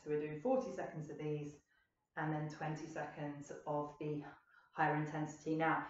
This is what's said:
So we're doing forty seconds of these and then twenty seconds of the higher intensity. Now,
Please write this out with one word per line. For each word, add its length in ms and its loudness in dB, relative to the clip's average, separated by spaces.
So 80 -4
we're 100 4
doing 200 -2
forty 340 4
seconds 360 -4
of 80 -8
these 340 -2
and 160 0
then 160 0
twenty 380 -4
seconds 640 -4
of 340 0
the 220 0
higher 220 4
intensity. 640 0
Now, 220 4